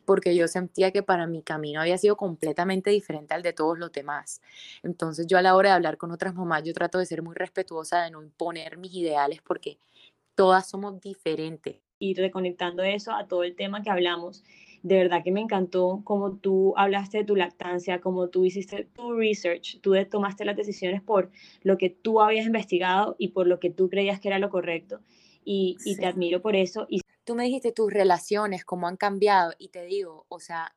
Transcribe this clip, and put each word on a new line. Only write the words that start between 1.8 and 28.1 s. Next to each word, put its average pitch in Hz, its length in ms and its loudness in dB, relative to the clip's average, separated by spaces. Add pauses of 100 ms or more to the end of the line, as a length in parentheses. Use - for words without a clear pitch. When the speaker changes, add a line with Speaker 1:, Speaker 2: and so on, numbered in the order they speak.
Speaker 1:
había 175 180 2
sido 208 180 4
completamente 185 760 -2
diferente 156 440 -2
al 175 80 -4
de 170 100 -2
todos 160 260 0
los 170 120 -10
demás. 143 500 -10 (440)
Entonces, 165 420 -4
yo 185 120 6
a 180 40 6
la 185 140 8
hora 196 140 8
de 190 60 8
hablar 160 200 0
con 170 160 -10
otras 185 220 -6
mamás, 170 280 -2
yo 165 120 -6
trato 175 240 -2
de 180 80 -2
ser 165 160 -6
muy 165 120 -12
respetuosa, 175 680 -4
de 165 80 -8
no 156 100 -18
imponer 160 560 -8
mis 180 160 -14
ideales, 151 480 0
porque - 360 -8 (580)
todas 185 320 6
somos 196 320 -10
diferentes. 160 760 -6 (220)
Speaker 2:
Y 190 160 -2
reconectando 180 680 -2
eso 202 300 -2
a 208 160 -4
todo 175 160 0
el 175 120 -6
tema 196 260 -6
que 208 80 -4
hablamos, 175 540 -2 (380)
de 185 140 4
verdad 175 280 4
que 185 80 0
me 202 80 0
encantó 190 640 0
cómo 202 320 -2
tú 190 400 2
hablaste 196 420 0
de 214 60 0
tu 208 120 2
lactancia, 180 640 -2
cómo 180 280 -2
tú 185 160 2
hiciste 196 500 -4
tu 240 200 -8
research, 208 640 -2
tú 196 120 2
de-, 190 120 4
tomaste 202 400 -4
las 202 120 -2
decisiones 196 460 -4
por 190 280 2 (320)
lo 190 160 4
que 185 100 2
tú 220 320 2
habías 220 260 4
investigado 196 720 0
y 190 100 -2
por 185 180 0
lo 175 140 4
que 175 100 -2
tú 185 180 0
creías 196 320 0
que 202 80 -6
era 196 100 2
lo 196 120 0
correcto, 175 500 -4 (440)
y, 190 400 -2
y 202 100 -2
Speaker 1:
Sí. 196 60 -8
Speaker 2:
te 190 60 -2
admiro 180 360 -2
por 214 140 0
eso. 190 340 -2
Y 190 100 -2 (260)
Speaker 1:
Tú 233 80 -6
me 240 100 -2
dijiste 247 280 -2
tus 214 180 0
relaciones, 190 760 0